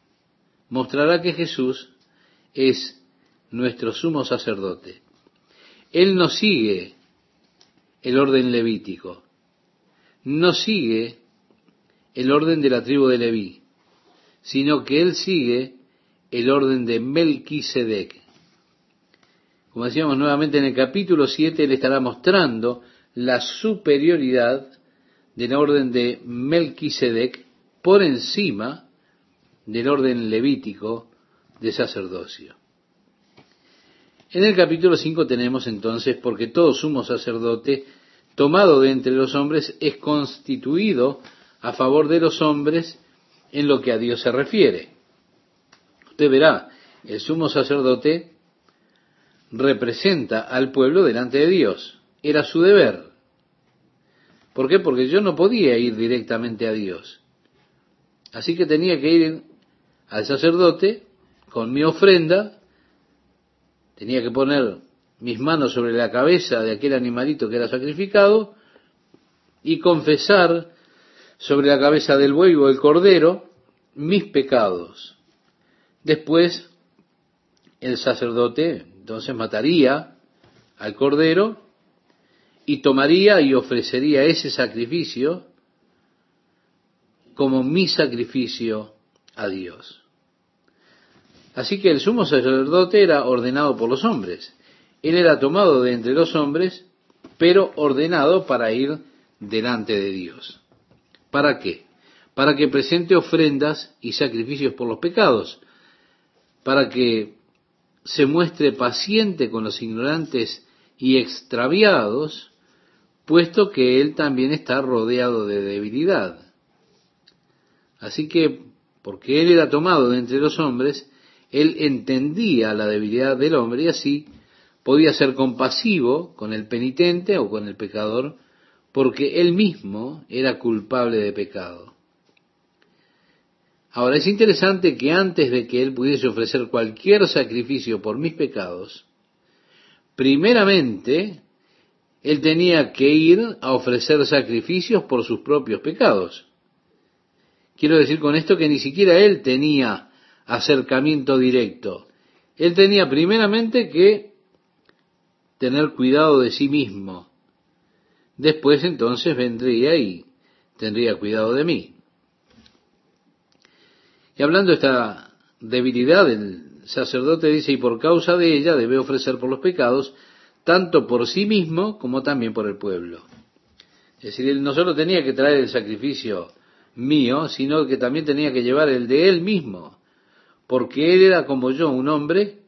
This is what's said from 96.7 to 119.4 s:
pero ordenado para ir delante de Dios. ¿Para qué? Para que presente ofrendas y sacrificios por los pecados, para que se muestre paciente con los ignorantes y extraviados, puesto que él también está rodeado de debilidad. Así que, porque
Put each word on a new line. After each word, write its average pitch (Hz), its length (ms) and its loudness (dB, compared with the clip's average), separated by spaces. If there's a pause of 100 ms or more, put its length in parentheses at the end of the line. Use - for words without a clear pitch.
pero 180 380 4
ordenado 151 720 0
para 117 260 -2
ir 139 280 -4 (400)
delante 110 600 -4
de 98 120 -4
Dios. - 500 -14 (680)
¿Para 143 280 0
qué? - 260 -8 (480)
Para 139 220 2
que 147 120 2
presente 170 480 0
ofrendas 151 880 0
y 117 120 -10
sacrificios 131 600 -4
por 123 140 -8
los 110 120 -8
pecados, 165 600 0 (1040)
para 135 260 2
que 117 460 -2 (680)
se - 220 0
muestre 151 480 0
paciente 160 760 -2
con 110 140 -6
los 107 180 -8
ignorantes 127 840 -6 (320)
y 131 200 2
extraviados, 135 1300 0 (720)
puesto 170 440 2
que 127 320 2
él 151 140 -2
también 135 360 -2
está 139 300 -2
rodeado 123 640 -2
de 101 160 -4
debilidad. 107 800 -4 (1600)
Así 151 280 -10
que, 156 360 -2 (380)
porque 127 400 -4